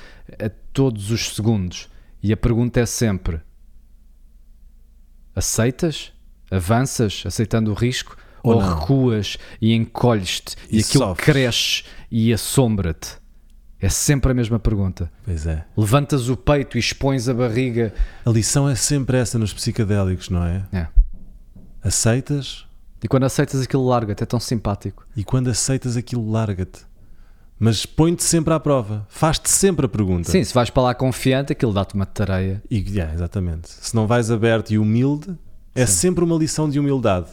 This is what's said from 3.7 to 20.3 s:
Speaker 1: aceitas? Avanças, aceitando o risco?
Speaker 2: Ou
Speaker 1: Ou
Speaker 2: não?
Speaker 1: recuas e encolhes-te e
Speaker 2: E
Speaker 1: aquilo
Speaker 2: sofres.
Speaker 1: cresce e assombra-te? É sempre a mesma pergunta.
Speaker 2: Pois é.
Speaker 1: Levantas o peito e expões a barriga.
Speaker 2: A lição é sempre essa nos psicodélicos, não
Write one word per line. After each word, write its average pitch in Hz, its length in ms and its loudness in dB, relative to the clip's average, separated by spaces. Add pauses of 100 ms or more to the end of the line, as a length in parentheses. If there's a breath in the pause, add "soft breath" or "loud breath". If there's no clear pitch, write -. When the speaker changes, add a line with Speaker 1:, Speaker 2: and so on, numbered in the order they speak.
Speaker 1:
aceitas? 131 760 -2 (380)
Avanças, 110 760 0
aceitando 110 460 0
o - 20 -2
risco? - 440 -4 (260 loud breath)
Speaker 2:
Ou 117 120 4
Speaker 1:
Ou 110 60 4
Speaker 2:
não? 90 180 0
Speaker 1:
recuas 123 580 2 (240 loud breath)
e 110 120 4
encolhes-te 113 800 0 (140)
e 110 80 2
Speaker 2:
E 110 40 6
Speaker 1:
aquilo 127 240 2
Speaker 2:
sofres. 92 200 -4
Speaker 1:
cresce 135 580 2 (280 loud breath)
e 113 220 2
assombra-te? 104 840 0 (600)
É 98 100 0
sempre 139 420 2
a - 40 2
mesma 117 240 0
pergunta. 95 520 -2 (120)
Speaker 2:
Pois 80 240 -4
é. 78 160 -4 (140)
Speaker 1:
Levantas 123 520 2
o 127 80 0
peito 143 400 0
e - 20 2
expões 131 500 -2
a 131 40 2
barriga. 117 600 0 (320 loud breath)
Speaker 2:
A 120 40 4
lição 117 400 2
é 131 60 0
sempre 127 420 0
essa 120 220 0
nos 107 140 -2
psicodélicos, 98 760 -2
não 87 140 0